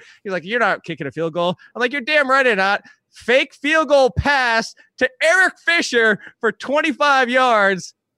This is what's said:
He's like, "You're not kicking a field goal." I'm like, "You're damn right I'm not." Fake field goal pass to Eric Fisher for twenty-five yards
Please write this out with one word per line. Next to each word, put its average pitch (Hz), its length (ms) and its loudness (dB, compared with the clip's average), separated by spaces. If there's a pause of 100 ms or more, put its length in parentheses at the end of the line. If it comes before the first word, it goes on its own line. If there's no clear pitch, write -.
(240)
He's 202 80 -10
like, 175 140 -6
"You're 226 140 -4
not 196 240 -2
kicking 160 240 -10
a 131 40 -10
field 160 220 -6
goal." 175 220 -2 (200)
I'm 214 40 -10
like, 240 120 -2
"You're 285 100 -6
damn 294 280 0
right 269 160 2
I'm 226 120 2
not." 196 260 0 (260)
Fake 269 460 -2
field 311 340 0
goal 277 220 4
pass 247 640 -2 (240)
to 254 100 0 (140)
Eric 359 320 2 (100)
Fisher 240 540 0 (200)
for 220 120 -2
twenty-five 277 800 0
yards 214 640 0 (220)